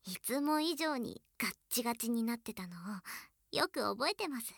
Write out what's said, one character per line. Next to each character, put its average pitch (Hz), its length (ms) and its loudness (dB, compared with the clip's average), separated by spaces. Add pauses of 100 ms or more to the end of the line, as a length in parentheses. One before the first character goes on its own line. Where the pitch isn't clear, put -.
い 185 140 -6
つ 262 220 0
も 302 200 6
以 320 160 2
上 311 200 2
に - 280 -4 (120)
ガ 208 120 -2
ッ - 80 -8 (120)
チ - 140 2
ガ 233 140 0
チ 233 140 -2
に 233 120 4
な 233 140 0
っ - 20 -14
て 220 160 -8
た 180 140 -8
の 175 80 -10
を 185 260 -8 (480)
よ - 180 4
く 269 140 -2
覚 208 260 2
え 415 60 2
て 415 140 -4
ま 262 120 -4
す。 - 180 -8